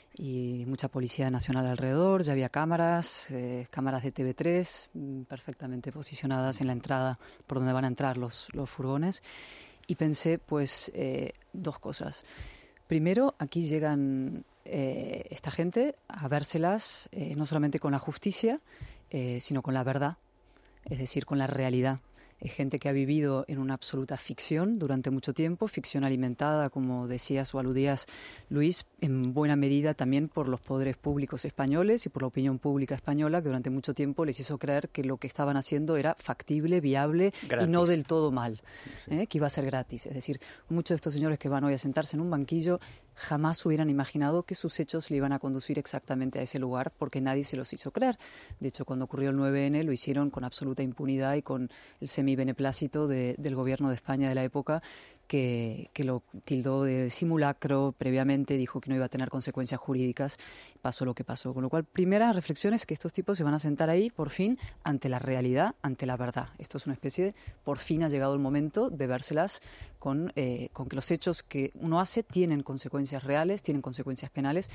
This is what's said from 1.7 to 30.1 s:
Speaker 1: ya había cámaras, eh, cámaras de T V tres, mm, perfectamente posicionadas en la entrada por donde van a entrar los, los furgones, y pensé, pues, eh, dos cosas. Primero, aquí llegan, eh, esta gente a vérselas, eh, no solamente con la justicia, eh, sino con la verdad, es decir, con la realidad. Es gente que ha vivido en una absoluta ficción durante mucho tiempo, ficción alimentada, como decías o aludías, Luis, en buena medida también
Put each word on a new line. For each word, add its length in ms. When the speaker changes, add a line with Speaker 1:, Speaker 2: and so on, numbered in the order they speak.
Speaker 1:
ya 100
había 180
cámaras, 800
eh, 400
cámaras 320
de 100
T 120
V 100
tres, 580
mm, 300
perfectamente 680
posicionadas 720
en 60
la 80
entrada 440
por 100
donde 160
van 140
a 20
entrar 300
los, 340
los 160
furgones, 540
y 80
pensé, 420
pues, 580
eh, 380
dos 240
cosas. 480
Primero, 500
aquí 240
llegan, 800
eh, 640
esta 200
gente 440
a 200
vérselas, 840
eh, 260
no 100
solamente 320
con 140
la 60
justicia, 640
eh, 300
sino 220
con 100
la 100
verdad, 360
es 140
decir, 260
con 140
la 80
realidad. 540
Es 160
gente 260
que 80
ha 40
vivido 540
en 140
una 140
absoluta 420
ficción 640
durante 300
mucho 220
tiempo, 360
ficción 340
alimentada, 680
como 360
decías 480
o 60
aludías, 460
Luis, 360
en 320
buena 220
medida 400
también 340